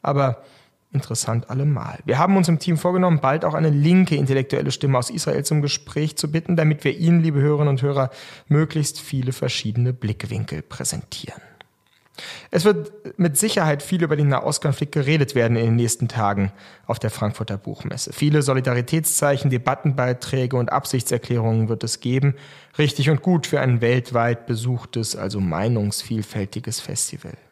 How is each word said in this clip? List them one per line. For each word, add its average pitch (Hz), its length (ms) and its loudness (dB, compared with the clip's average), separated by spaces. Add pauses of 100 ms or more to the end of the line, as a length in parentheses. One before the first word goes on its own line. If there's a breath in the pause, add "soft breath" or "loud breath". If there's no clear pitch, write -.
aber 139 400 0 (500 loud breath)
interessant 117 560 -4
allemal. 139 580 -2
Wir 123 120 2
haben 190 180 4
uns 175 120 4
im 165 100 2
Team 165 180 0
vorgenommen, 180 440 2
bald 143 240 0
auch 156 100 0
eine 156 160 2
linke 165 460 4
intellektuelle 135 560 0
Stimme 135 260 0
aus 123 120 -2
Israel 147 340 -2
zum 151 180 0
Gespräch 151 540 -4
zu 151 160 -4
bitten, 165 240 0
damit 151 260 2
wir 135 140 0
Ihnen, 170 260 4
liebe 151 180 2
Hörerinnen 147 280 2
und 135 140 2
Hörer, 139 280 0 (380 loud breath)
möglichst 151 500 0
viele 127 320 -4
verschiedene 120 640 -2
Blickwinkel 110 680 -6
präsentieren. - 800 -10 (1080 loud breath)
Es 165 140 2
wird - 540 0
mit 165 180 2
Sicherheit 160 460 2
viel 180 200 -2
über 156 140 0
den 147 120 2
Nahostkonflikt 139 640 0
geredet 143 420 0
werden 117 220 4
in 113 100 0
den 113 100 4
nächsten 117 320 0
Tagen 101 440 0 (340 loud breath)
auf 117 120 -4
der 110 120 -4
Frankfurter 104 480 -6
Buchmesse. - 540 -10
Viele 147 300 2
Solidaritätszeichen, 135 1080 0
Debattenbeiträge 127 1080 0
und 120 160 0
Absichtserklärungen 113 960 0
wird 113 160 -2
es - 160 -6
geben. 131 340 2 (440 loud breath)
Richtig 147 320 2
und 147 120 2
gut 175 240 2
für 143 140 0
ein 123 200 2
weltweit 120 680 0
besuchtes, 117 680 -4
also 98 240 -4
meinungsvielfältiges 104 1400 -4
Festival. - 520 -8 (200)